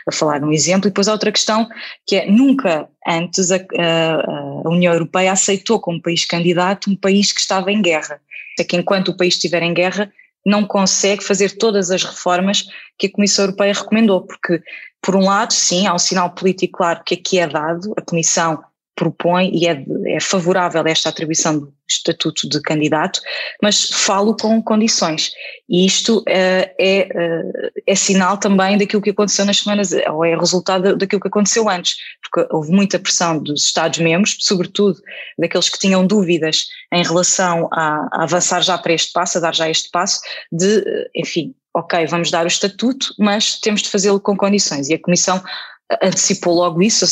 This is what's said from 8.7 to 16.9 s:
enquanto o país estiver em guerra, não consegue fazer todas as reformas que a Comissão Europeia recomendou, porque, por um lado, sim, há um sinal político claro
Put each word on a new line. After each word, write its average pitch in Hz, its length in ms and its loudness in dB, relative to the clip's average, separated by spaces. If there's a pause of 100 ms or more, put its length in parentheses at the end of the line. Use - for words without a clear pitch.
enquanto 190 340 0
o 175 60 -4
país 180 180 2
estiver 170 280 0
em 170 120 0
guerra, 185 380 0 (320)
não 208 200 4
consegue 196 600 0
fazer 196 320 0
todas 202 340 0
as 185 120 0
reformas 185 640 -2 (340)
que - 80 -2
a 196 60 -6
Comissão 202 320 2
Europeia 202 280 0
recomendou, 202 500 2
porque, - 380 -4 (400)
por 190 160 0
um 190 80 4
lado, 202 280 2
sim, 180 340 0
há 175 80 2
um 175 40 0
sinal 175 320 0
político 185 480 -2
claro 170 260 0